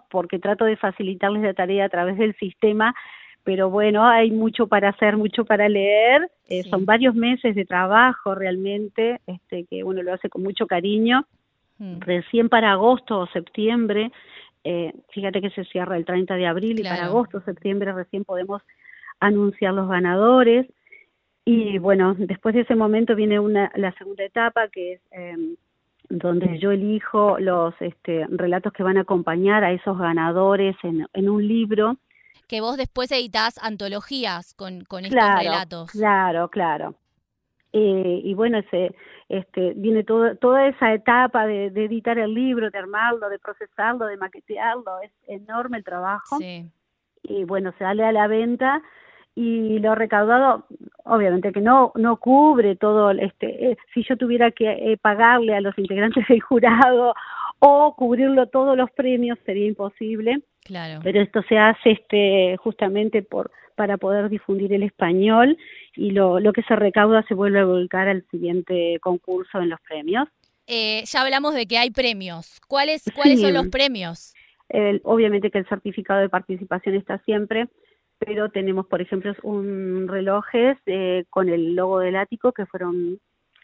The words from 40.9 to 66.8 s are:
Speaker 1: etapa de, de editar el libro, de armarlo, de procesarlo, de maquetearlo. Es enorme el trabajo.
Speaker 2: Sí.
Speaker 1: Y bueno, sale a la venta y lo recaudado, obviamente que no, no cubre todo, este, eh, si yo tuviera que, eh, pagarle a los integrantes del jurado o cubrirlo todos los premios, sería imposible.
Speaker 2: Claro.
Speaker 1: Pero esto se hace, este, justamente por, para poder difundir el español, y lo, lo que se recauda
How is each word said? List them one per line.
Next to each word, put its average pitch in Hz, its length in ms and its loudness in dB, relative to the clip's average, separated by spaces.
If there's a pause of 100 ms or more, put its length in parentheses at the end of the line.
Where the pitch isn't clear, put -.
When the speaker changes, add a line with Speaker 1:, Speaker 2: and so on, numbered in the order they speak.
Speaker 1:
etapa 240 520 2
de, 202 260 -4
de 208 140 -4
editar 226 320 -4
el 220 160 -2
libro, 233 360 -2
de 196 80 -12
armarlo, 208 520 -2
de 196 100 -10
procesarlo, 220 640 -6
de 208 120 -8
maquetearlo. 202 880 -8
Es 208 80 -20 (160)
enorme 220 520 -10
el 202 40 -16
trabajo. 190 540 -8
Speaker 2:
Sí. 175 320 -12 (540)
Speaker 1:
Y 202 200 -6
bueno, 185 340 -6
sale 202 280 -2
a 226 80 2
la 208 140 2
venta 240 540 -2 (560)
y 226 420 -2
lo 214 160 2
recaudado, 220 720 2 (380)
obviamente 196 480 2
que 196 80 -4
no, 240 360 6
no 226 220 2
cubre 254 600 6
todo, 208 340 4
este, 196 600 -2
eh, 214 60 -2 (160)
si 247 140 -2
yo 262 80 0
tuviera 240 360 2
que, 220 180 0 (240)
eh, 208 40 -4
pagarle 226 580 4
a 202 40 0
los 202 180 -2
integrantes 202 520 0
del 233 120 8
jurado 240 720 4 (460)
o 285 380 8
cubrirlo 254 500 2
todos 262 300 2
los 254 140 2
premios, 240 540 0
sería 202 220 -2
imposible. 220 720 -4 (240)
Speaker 2:
Claro. 165 400 -12
Speaker 1:
Pero 202 180 2
esto 202 280 -2
se 220 80 4
hace, 220 340 6
este, 196 640 2
justamente 202 640 -2
por, - 280 -8 (240)
para 202 220 -2
poder 202 320 -2
difundir 196 420 -4
el 202 120 0
español, 208 760 2 (400)
y 202 140 -2
lo, 190 280 2
lo 208 140 4
que 233 100 -2
se 226 120 0
recauda 214 480 4